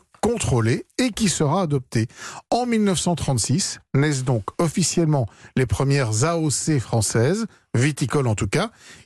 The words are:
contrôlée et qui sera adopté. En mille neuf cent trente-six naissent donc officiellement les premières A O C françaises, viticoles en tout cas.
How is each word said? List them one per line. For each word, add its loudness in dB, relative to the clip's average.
contrôlée 0
et 2
qui 0
sera 0
adopté. 0
En 0
mille 2
neuf 2
cent 0
trente-six -2
naissent 2
donc 0
officiellement 0
les 2
premières 0
A 0
O 0
C 0
françaises, 0
viticoles 0
en 2
tout -2
cas. -2